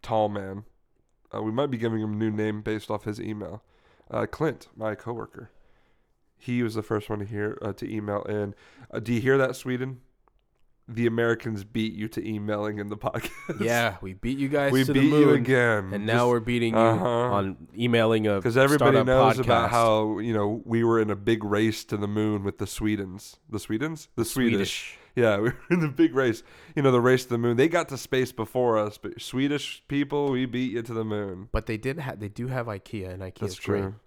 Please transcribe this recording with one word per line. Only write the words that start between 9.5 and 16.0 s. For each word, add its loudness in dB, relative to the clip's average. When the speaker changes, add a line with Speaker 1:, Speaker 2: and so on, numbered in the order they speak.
Speaker 1:
Sweden? -6
The 0
Americans 0
beat -4
you -8
to -6
emailing -4
in -8
the -8
<laughs> -10
podcast. -8
Speaker 2:
Yeah, 0
we -10
beat -4
you -2
guys 2
Speaker 1:
We 4
Speaker 2:
to 0
the 4
Speaker 1:
beat 6
you 8
Speaker 2:
moon, 8
Speaker 1:
again. 2
Speaker 2:
and -6